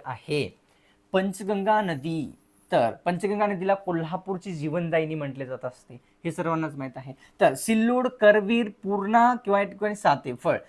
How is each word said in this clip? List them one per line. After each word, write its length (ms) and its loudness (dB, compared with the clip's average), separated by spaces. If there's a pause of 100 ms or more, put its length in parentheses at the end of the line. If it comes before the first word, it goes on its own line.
आहे. 520 -6 (540)
पंचगंगा 680 0
नदी, 560 -4 (340)
तर 200 2 (140)
पंचगंगा 420 0
नदीला 260 0
कोल्हापूरची 800 -6
जीवनदायिनी 640 -2
म्हटले 300 -8
जात 200 -10
असते, 360 -14 (240)
हे 60 -4
सर्वांनाच 440 -2
माहीत 200 -8
आहे. 180 -14 (280)
तर 120 6
सिल्लोड, 540 2
करवीर, 640 4
पूर्णा 640 2
किंवा 260 0
या 80 -2
ठिकाणी 260 -4
सातेफळ. 600 0 (100)